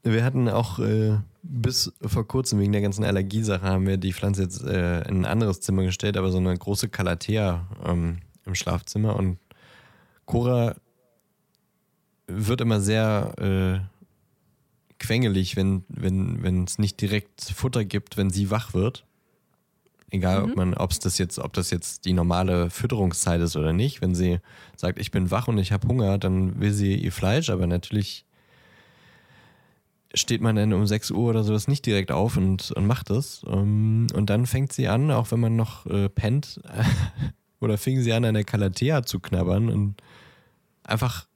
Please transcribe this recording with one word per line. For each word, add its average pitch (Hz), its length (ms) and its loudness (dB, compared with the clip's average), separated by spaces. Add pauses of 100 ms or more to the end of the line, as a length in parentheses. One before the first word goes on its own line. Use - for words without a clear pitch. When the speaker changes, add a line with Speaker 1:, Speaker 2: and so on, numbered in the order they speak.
Speaker 1:
Wir 113 220 2
hatten 131 240 2
auch, 104 300 -2
äh, 107 400 2 (240)
bis 127 580 -2
vor 110 280 -2
kurzem 123 320 0
wegen 101 120 2
der 104 100 2
ganzen 101 220 0
Allergiesache 98 580 0
haben 95 240 2
wir 98 100 2
die 95 160 -2
Pflanze 98 300 0
jetzt, 90 200 -4
äh, 87 460 0
in 95 120 0
ein 90 40 2
anderes 104 360 0
Zimmer 95 220 0
gestellt, 98 340 -2
aber 95 140 0
so 92 80 2
eine 92 180 2
große 101 320 -4
Calathea, 90 800 -2 (180)
ähm, 85 340 -2 (260)
im 98 100 -6
Schlafzimmer 101 640 -2
und 92 220 0 (880)
Cora 120 520 2 (1500)
wird 107 320 -2
immer 113 200 2
sehr, 107 580 2
äh, 95 420 0 (1200)
quengelig, 104 580 0
wenn, 95 320 0
wenn, 92 540 -2
wenn's 92 360 0
nicht 104 220 -2
direkt 104 420 -4
Futter 123 420 -2
gibt, 98 320 -6
wenn 98 140 2
sie 95 200 0
wach 110 240 -4
wird. 90 300 0 (1080)
Egal, 92 340 2
Speaker 2:
Mhm. - 60 0
Speaker 1:
ob - 60 -2
man, 92 180 2
ob's - 260 -2
das - 180 -2
jetzt, 90 220 -4
ob 65 120 -8
das - 180 -2
jetzt - 340 -6
die 90 80 0
normale 87 580 2
Fütterungszeit 92 680 0
ist 85 160 0
oder 78 160 0
nicht. 120 280 0
Wenn 90 140 0
sie 87 240 2 (380)
sagt, - 240 -4
„Ich 101 100 -6
bin 92 220 0
wach 107 160 -2
und 113 100 2
ich 92 140 0
hab 98 140 0
Hunger“, 110 300 2
dann 92 440 0
will 104 120 2
sie 98 220 2
ihr 85 160 -2
Fleisch, 123 400 0
aber 90 160 0
natürlich 90 580 -2 (1900)
steht - 260 0
man 113 160 2
dann 107 160 2
um 101 140 4
sechs 107 240 0
Uhr 120 180 0
oder 113 160 2
sowas 107 240 2
nicht 143 160 0
direkt 101 280 0
auf 95 240 2
und, 95 340 2
und - 160 0
macht - 240 0
das. 123 380 -2
Ähm, 107 680 2
und 101 160 0
dann 117 160 2
fängt 135 260 0
sie 127 160 -2
an, 131 220 2
auch 117 220 0
wenn 117 80 2
man 113 160 2
noch, - 300 -2
äh, 98 220 2
pennt, - 520 -2 (500)
<laughs> - 500 -8
oder 110 160 2
fing 131 240 0
sie 117 120 2
an, 117 120 2
an 110 100 2
der 107 100 2
Calathea 117 580 0
zu 92 160 -6
knabbern 92 500 0
und 104 280 0 (880)
einfach 117 520 -2